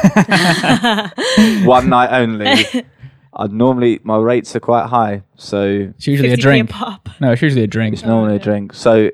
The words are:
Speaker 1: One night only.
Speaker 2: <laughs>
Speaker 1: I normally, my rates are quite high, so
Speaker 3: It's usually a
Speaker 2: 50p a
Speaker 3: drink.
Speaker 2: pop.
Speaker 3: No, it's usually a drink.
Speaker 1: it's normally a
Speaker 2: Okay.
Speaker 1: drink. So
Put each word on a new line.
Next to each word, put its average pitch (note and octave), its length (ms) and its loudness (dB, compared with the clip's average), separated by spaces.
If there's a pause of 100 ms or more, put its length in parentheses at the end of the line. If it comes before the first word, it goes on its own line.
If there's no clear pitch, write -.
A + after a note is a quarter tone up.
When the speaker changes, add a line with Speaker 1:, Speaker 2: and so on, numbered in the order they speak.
(1700)
Speaker 1:
One B2+ 240 4
night B2 220 2
only. A2+ 340 -2
Speaker 2:
<laughs> B3+ 400 -2 (480)
Speaker 1:
I G#2 140 -8
normally, A#2+ 560 0
my A2 140 -2
rates A#2 400 -2
are - 20 -2
quite A#2+ 280 0
high, G#2+ 360 -2 (140)
so G2+ 580 -4
Speaker 3:
It's - 120 -8
usually C#3 240 0
a B2 40 2
Speaker 2:
50p A#2+ 40 -2
a - 20 -2
Speaker 3:
drink. C3 300 2
Speaker 2:
pop. - 360 -12 (140)
Speaker 3:
No, C3 100 2
it's - 100 0
usually C3+ 220 0
a G#2+ 40 -2
drink. A2 260 -4
Speaker 1:
it's F#2+ 100 -10
normally A2+ 300 0
a - 20 0
Speaker 2:
Okay. G2+ 80 -6
Speaker 1:
drink. G#2 300 -4
So A2 400 2